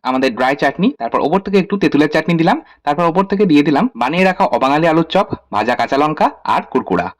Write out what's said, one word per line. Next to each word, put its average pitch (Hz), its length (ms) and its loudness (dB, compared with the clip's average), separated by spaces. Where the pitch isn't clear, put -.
আমাদের 131 320 0
ড্রাই 127 200 0
চাটনি, 165 420 0
তারপর 117 220 -4
ওপর 160 200 0
থেকে 196 180 -2
একটু 196 200 -2
তেঁতুলের 151 320 2
চাটনি 160 240 -2
দিলাম, 170 280 0
তারপর 147 200 -2
ওপর 170 200 0
থেকে 202 220 0
দিয়ে 147 180 4
দিলাম 160 320 0
বানিয়ে 143 280 -2
রাখা 190 200 2
অবাঙালি 147 440 0
আলুর 160 160 2
চপ, 190 240 0
ভাজা 110 240 0
কাঁচা 120 220 -2
লঙ্কা 156 340 0
আর 127 180 0
কুড়কুড়া। 90 580 -4